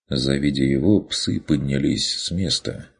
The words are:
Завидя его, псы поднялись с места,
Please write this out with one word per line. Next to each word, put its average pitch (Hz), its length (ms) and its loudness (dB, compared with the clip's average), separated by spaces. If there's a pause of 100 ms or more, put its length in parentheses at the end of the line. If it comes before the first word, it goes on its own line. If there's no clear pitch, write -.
Завидя 69 540 0
его, 71 380 4
псы - 380 -4
поднялись 69 760 0
с - 180 -6
места, - 560 -4 (120)